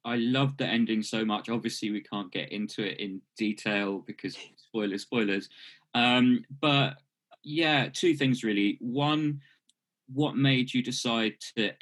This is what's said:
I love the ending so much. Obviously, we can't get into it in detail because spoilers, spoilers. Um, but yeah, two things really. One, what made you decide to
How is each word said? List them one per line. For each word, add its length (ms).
I 100
love 400
the 100
ending 380
so 220
much. 240
Obviously, 420
we 100
can't 300
get 220
into 280
it 180
in 220
detail 640
because 380
spoilers, 460
spoilers. 480
Um, 520
but 380
yeah, 480
two 240
things 260
really. 380
One, 600
what 260
made 360
you 80
decide 540
to 140